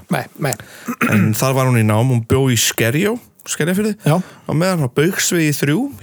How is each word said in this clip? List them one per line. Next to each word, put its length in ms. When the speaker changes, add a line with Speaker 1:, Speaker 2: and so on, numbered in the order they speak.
Speaker 1:
Nei, 120
nei. 140
Speaker 2:
En 240
þar 220
var 120
hún 140
í 20
nám, 240
hún 180
bjó 220
í 80
Skerjó, 600
Skerjafirði. 600
Speaker 1:
Já. 180
Speaker 2:
Á 300
meðan 340
á 80
Baugsvegi 640
þrjú 300